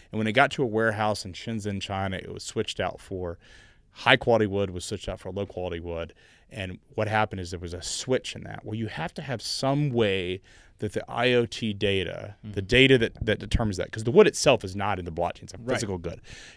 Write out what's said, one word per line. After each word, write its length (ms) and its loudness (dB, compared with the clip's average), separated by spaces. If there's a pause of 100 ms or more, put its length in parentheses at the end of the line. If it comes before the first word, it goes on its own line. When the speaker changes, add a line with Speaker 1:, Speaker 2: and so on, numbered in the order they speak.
(120)
Speaker 1:
And 60 -6
when 100 0
it 40 0
got 200 4
to 120 -2
a 20 2
warehouse 600 0
in 80 -12
Shenzhen, 480 -6
China, 360 -4
it 160 -12
was 100 -12
switched 360 -4
out 200 -4
for, 380 -8 (540)
high 240 4
quality 320 4
wood 220 0
was 160 -8
switched 240 -8
out 100 -8
for 120 -12
low 140 -6
quality 340 -6
wood." 340 -8 (360)
And 300 -10 (160)
what 120 0
happened 340 0
is 100 -10
there 80 -8
was 140 -10
a 80 -10
switch 540 -4
in 80 -14
that. 220 -14
Well, 100 -8
you 120 -4
have 280 -8
to 60 -12
have 200 -8
some 480 0
way 520 0 (380)
that 140 -4
the 160 -4
I 240 2
O 120 6
T 280 -4
data, 680 -2
the 180 -6
Speaker 2:
Mm-hmm. 60 -6
Speaker 1:
data 300 8
that, 240 2
that 180 0
determines 380 0
that, 140 -4
'cause 120 -6
the 80 0
wood 160 10
itself 360 4
is 120 -8
not 220 -2
in 80 -6
the 60 -8
blockchain, 320 -4
it's 100 -16
a 40 -14
Speaker 2:
Right. 180 -4
Speaker 1:
physical 220 -2
good. 220 -8 (380)